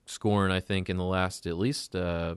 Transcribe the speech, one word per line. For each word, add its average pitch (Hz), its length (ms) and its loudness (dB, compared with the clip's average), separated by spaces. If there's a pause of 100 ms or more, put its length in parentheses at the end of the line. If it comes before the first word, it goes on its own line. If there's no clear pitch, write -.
scoring, 101 460 2
I 92 80 2
think, 92 300 -2
in 92 80 0
the 92 60 0
last 92 440 0
at 85 100 -2
least, 120 380 -2
uh, 85 420 -2